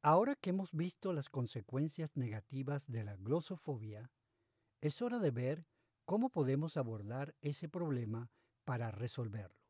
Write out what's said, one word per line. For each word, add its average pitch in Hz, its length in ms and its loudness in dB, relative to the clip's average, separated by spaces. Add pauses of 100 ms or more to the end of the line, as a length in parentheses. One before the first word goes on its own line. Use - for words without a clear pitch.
Ahora 196 340 8
que - 160 -2
hemos 190 200 0
visto 175 420 -2
las 147 160 -2
consecuencias 135 840 -2
negativas 131 720 -2
de 113 180 -2
la 104 120 -6
glosofobia, 117 960 -4 (720)
es 151 200 -2
hora 240 160 0
de 180 140 4
ver 131 340 -2 (400)
cómo 226 240 2
podemos 147 480 2
abordar 117 640 -4
ese 147 260 -4
problema 120 640 -2 (360)
para 117 260 0
resolverlo. 107 680 -6 (120)